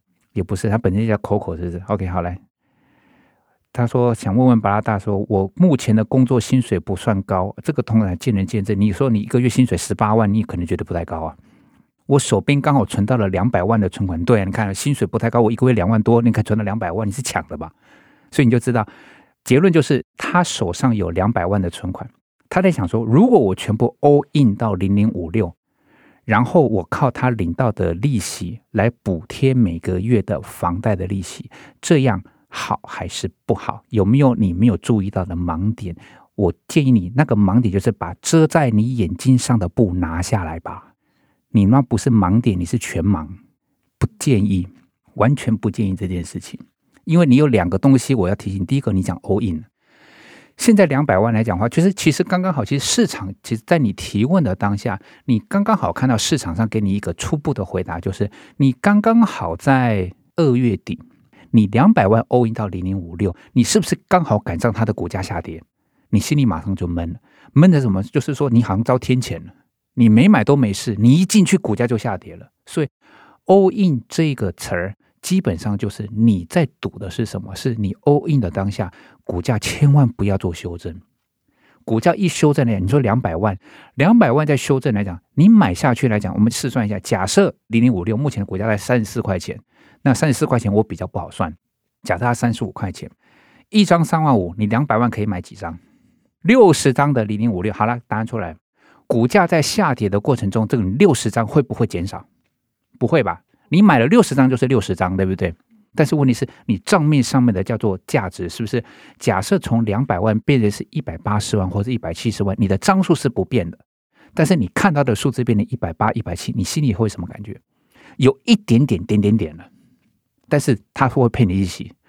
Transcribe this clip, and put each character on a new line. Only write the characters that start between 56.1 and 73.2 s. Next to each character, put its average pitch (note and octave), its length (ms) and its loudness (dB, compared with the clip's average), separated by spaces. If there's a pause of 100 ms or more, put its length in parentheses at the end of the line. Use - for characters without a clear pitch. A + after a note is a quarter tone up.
市 C#3+ 220 -2
场 E2 160 -8
上 A2 140 -2
给 A2 120 -4
你 G2 140 -2
一 G2+ 60 -4
个 F2 140 -8
初 - 220 -6
步 D3 160 -4
的 G#2 120 -4
回 F#2 180 -6
答， E2+ 180 -8
就 G2 120 -6
是 - 180 -4 (280)
你 C3+ 140 4
刚 G#3 280 2
刚 A3+ 220 4
好 F2+ 340 -2
在 A#2+ 560 0 (240)
二 C#3+ 200 2
月 A#2+ 200 0
底， - 240 -10 (500)
你 G#2+ 160 6
两 B2+ 260 4
百 - 140 4
万 A2+ 220 4
all B2 180 2
in A2 80 -4
到 G#2+ 140 -6
零 F2+ 160 -8
零 F#2+ 140 -4
五 E2+ 180 -12
六， F#2 180 -2 (180)
你 B2 100 4
是 - 180 2
不 D#3+ 60 -4
是 - 120 -4 (100)
刚 F3+ 160 4
好 G#2+ 140 2
赶 A2+ 200 -4
上 A#2 140 0
它 A2+ 120 -2
的 G#2 80 -2
股 F2 160 -6
价 F#2+ 120 -8
下 F2 200 -8
跌？ D#2+ 220 -14 (480)
你 G#2 100 2
心 D3 180 -2
里 C3+ 80 2
马 D#2+ 140 -2
上 G2 160 -6
就 F#2 100 -6
闷 E2+ 260 -6
了。 - 60 -12 (340)
闷 F3 180 6
的 D3+ 100 4
什 A#2+ 100 0
么？ F#2+ 120 0
就 C3+ 180 -2
是 C#3+ 140 -6
说 C#3 160 -2
你 A#2 120 4
好 G2 120 -2
像 G#2+ 80 -2
遭 B2+ 160 2
天 B2+ 220 0
谴 F#2 240 -8
了， - 100 -20 (400)
你 A#2 140 6
没 A#2 180 8
买 F3+ 160 6
都 C#3+ 140 4
没 A2+ 160 0
事， G2+ 260 -6
你 A#2 160 6
一 F3+ 100 4
进 F#3+ 200 4
去 - 120 2
股 G#2+ 200 -2
价 A#2+ 100 0
就 A#2+ 100 -2
下 G#2 200 -6
跌 E2+ 200 -16
了。 - 140 -20 (160)
所 - 160 -4
以 C3+ 60 -4 (580)